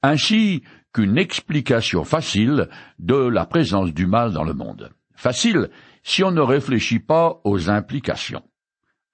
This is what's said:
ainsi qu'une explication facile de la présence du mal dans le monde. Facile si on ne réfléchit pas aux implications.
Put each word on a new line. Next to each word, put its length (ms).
ainsi 600
qu'une 260
explication 840
facile 640
de 180
la 300
présence 460
du 140
mal 260
dans 120
le 100
monde. 360
Facile 560
si 200
on 80
ne 100
réfléchit 600
pas 440
aux 260
implications. 720